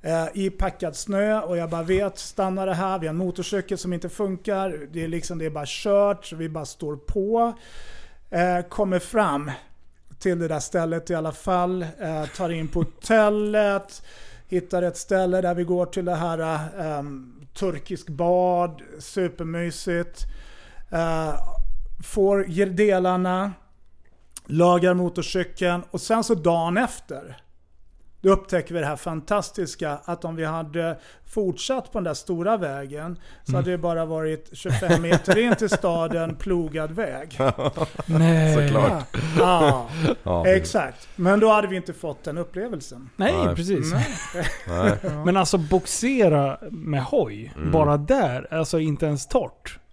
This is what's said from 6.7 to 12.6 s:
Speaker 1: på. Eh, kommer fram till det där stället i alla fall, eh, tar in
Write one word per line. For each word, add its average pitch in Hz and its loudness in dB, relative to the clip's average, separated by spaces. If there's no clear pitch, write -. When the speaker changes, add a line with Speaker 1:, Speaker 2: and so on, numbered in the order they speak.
Speaker 1:
på. 226 0
Eh, 175 2
kommer 190 0
fram 156 0
till 180 0
det 170 -2
där 156 -2
stället 165 -2
i 175 0
alla 160 -2
fall, 180 0
eh, 156 -6
tar 180 -2
in 165 -4